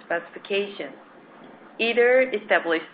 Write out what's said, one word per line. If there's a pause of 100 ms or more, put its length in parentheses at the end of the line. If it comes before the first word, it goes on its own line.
specification. (880)
Either
establish (120)